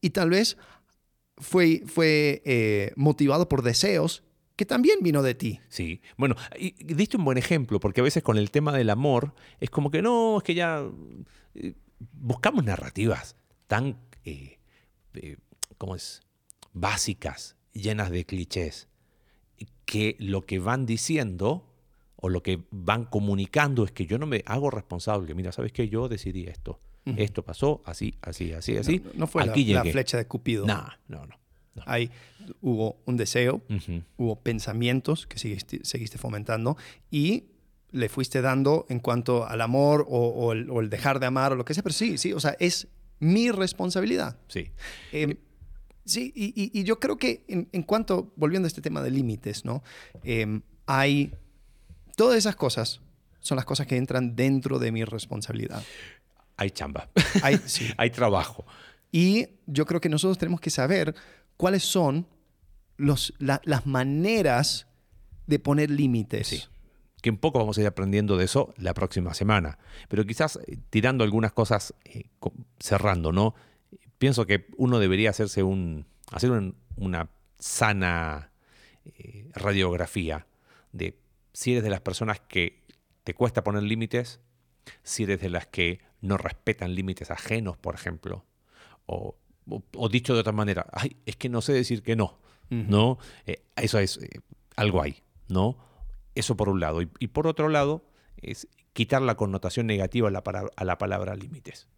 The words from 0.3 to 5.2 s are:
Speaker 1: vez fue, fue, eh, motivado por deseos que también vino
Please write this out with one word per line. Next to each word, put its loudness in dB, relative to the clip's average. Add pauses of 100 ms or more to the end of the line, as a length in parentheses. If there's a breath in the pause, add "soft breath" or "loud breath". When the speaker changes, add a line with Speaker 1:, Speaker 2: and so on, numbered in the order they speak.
Speaker 1:
vez 2 (800 loud breath)
fue, 4
fue, 4
eh, 2
motivado 4
por 0
deseos 0 (320)
que -2
también 4
vino 4